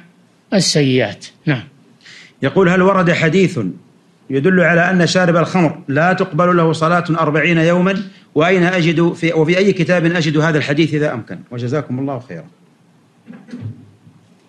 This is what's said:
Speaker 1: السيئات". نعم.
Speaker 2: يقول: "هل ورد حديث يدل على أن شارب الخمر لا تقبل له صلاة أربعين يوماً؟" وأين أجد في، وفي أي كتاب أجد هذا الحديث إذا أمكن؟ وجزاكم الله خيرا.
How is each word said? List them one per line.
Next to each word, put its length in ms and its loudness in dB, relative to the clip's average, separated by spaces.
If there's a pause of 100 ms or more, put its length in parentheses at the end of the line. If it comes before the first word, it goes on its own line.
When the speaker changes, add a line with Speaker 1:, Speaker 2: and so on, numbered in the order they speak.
(540)
Speaker 1:
السيئات". 720 0 (200)
نعم. 160 -2 (800)
Speaker 2:
يقول: 260 2
"هل 140 2
ورد 300 2
حديث 480 0 (680)
يدل 300 2
على 300 2
أن 160 2
شارب 300 0
الخمر 420 0 (100)
لا 240 0
تقبل 440 0
له 160 2
صلاة 380 0
أربعين 480 0
يوماً؟" 440 0 (320)
وأين 280 2
أجد 500 0
في، 200 -4
وفي 260 2
أي 140 2
كتاب 320 0
أجد 320 0
هذا 220 2
الحديث 360 0
إذا 200 -2
أمكن؟ 240 -12 (120)
وجزاكم 480 -6
الله 200 -6
خيرا. 260 -16 (2000)